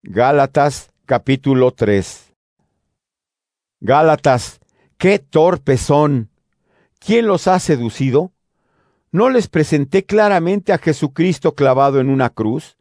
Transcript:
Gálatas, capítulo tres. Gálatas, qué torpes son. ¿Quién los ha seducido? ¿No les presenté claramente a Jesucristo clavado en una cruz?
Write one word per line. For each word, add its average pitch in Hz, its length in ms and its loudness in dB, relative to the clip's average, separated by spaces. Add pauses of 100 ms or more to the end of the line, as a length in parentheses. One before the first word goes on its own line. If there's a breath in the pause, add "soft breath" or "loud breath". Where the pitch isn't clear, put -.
Gálatas, 139 880 0 (140)
capítulo 131 680 0
tres. - 600 -4 (1500)
Gálatas, 143 800 0 (380)
qué 123 200 2
torpes 160 640 0
son. 143 500 0 (680)
¿Quién 226 260 0
los 190 220 0
ha 185 100 2
seducido? 135 760 -2 (760)
¿No 220 200 0
les 247 180 -2
presenté 156 560 -2
claramente 196 680 0
a 170 60 0
Jesucristo 160 760 -2
clavado 135 460 0
en 131 80 -2
una 135 220 0
cruz? 113 500 -6